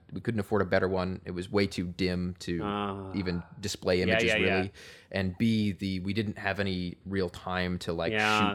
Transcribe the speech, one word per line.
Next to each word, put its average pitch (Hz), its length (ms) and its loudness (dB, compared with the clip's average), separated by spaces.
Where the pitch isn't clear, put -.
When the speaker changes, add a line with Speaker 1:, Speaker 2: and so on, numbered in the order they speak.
Speaker 1:
We 98 80 -8
couldn't 113 220 -2
afford 101 200 2
a 95 40 4
better 95 240 4
one. 92 340 -2
It 98 80 -8
was 90 180 -6
way 101 180 4
too 95 200 -4
dim 90 520 -2
to 87 240 -4
Speaker 2:
Ah. 101 520 -4
Speaker 1:
even 90 280 -2
display 95 380 0
Speaker 2:
Yeah, 90 40 2
Speaker 1:
images, 110 280 4
Speaker 2:
yeah, 107 60 4
yeah. 95 200 2
Speaker 1:
really. 95 140 0
And 95 240 -2
B, 110 340 4
the, 95 300 -2
we 95 120 -2
didn't 104 240 -2
have 98 220 -2
any 90 460 -2
real 95 240 0
time 90 500 -2
to, 87 140 -4
like, 82 180 0
Speaker 2:
Yeah. 107 440 4